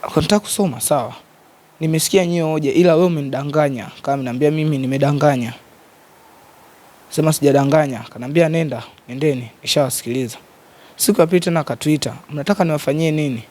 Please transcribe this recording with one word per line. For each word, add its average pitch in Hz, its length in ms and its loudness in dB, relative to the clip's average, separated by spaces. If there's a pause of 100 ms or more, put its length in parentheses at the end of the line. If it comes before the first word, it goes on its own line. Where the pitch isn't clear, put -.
(140)
"Tunataka 180 260 2
kusoma, 165 400 -4
sawa. 127 320 -2 (680)
Nimesikia 160 460 0
nyie 170 160 0
hoja, 156 300 -2
ila 175 220 6
wewe 170 120 4
umenidanganya." 143 800 -2 (160)
Kama 139 200 -2
niambia 127 280 0
mimi 156 280 0
nimedanganya. 139 720 0 (1600)
Sema 156 220 2
sijadanganya. 139 680 2
Akanambia, 139 480 0
"Nenda, 156 340 -2 (260)
nendeni, 131 420 -2 (120)
nishawasikiliza." 123 760 -2 (600)
Siku - 240 0
ya 165 60 6
pili 180 140 2
tena 170 200 0
akatuita, 143 540 -2 (160)
"Mnataka 160 340 0
niwafanyie 156 460 0
nini?" 143 400 -2